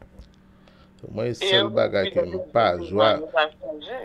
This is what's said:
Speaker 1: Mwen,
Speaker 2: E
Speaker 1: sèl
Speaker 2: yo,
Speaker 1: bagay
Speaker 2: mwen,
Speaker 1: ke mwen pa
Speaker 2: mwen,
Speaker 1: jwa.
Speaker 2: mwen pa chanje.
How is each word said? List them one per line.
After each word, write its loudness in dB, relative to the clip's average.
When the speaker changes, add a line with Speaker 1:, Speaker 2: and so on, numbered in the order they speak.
Speaker 1:
Mwen, -2
Speaker 2:
E -6
Speaker 1:
sèl 2
Speaker 2:
yo, -4
Speaker 1:
bagay 2
Speaker 2:
mwen, -10
Speaker 1:
ke 0
mwen -8
pa 4
Speaker 2:
mwen, -8
Speaker 1:
jwa. 4
Speaker 2:
mwen -10
pa 2
chanje. -10